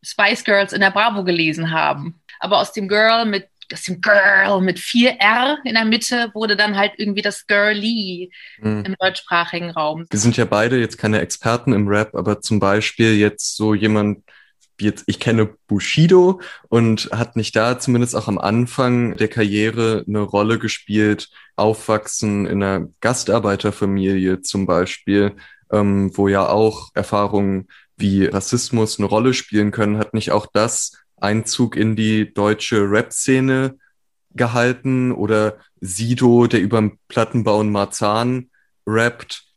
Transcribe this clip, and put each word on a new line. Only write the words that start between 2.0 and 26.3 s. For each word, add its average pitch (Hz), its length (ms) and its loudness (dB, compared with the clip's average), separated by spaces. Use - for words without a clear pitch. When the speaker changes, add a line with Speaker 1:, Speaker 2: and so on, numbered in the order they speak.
Speaker 1:
Aber 185 200 0
aus - 140 -2
dem 196 160 -6
Girl 220 380 2
mit, 202 220 -4
aus 165 100 -14
dem 180 180 -8
Girl 196 600 4
mit 185 180 0
vier 240 420 0
R 247 440 2
in 226 100 -4
der 226 100 2
Mitte 233 500 -2
wurde 214 220 -2
dann 208 200 0
halt 202 200 0
irgendwie 202 260 -4
das 202 240 -6
Girly 208 840 -2
Speaker 2:
Mhm. 107 260 -4
Speaker 1:
im 190 140 -6
deutschsprachigen 175 720 -4
Raum. 160 400 -4
Speaker 2:
Wir 104 80 -2
sind 117 180 2
ja 120 80 2
beide 113 340 2
jetzt 117 200 -2
keine 107 220 0
Experten 120 520 -2
im 101 160 2
Rap, 104 260 0
aber 101 260 -2
zum 104 200 -2
Beispiel 107 540 2
jetzt 104 420 0
so 107 180 0
jemand 104 500 0
wie 101 80 -2
jetzt, - 200 -4
ich - 140 -2
kenne 113 340 0
Bushido 180 720 4
und 113 420 2
hat 117 240 -4
nicht 110 180 -4
da 120 240 2
zumindest 120 380 0
auch 110 120 -4
am 101 100 -2
Anfang 120 760 0
der 110 140 -2
Karriere 110 800 0
eine 104 120 -2
Rolle 104 380 0
gespielt, 107 720 -2
aufwachsen 107 920 -2
in 98 160 -2
einer 95 260 -2
Gastarbeiterfamilie 98 1400 0
zum 98 240 -4
Beispiel, 98 720 0
ähm, 98 460 0
wo 98 120 2
ja 98 200 2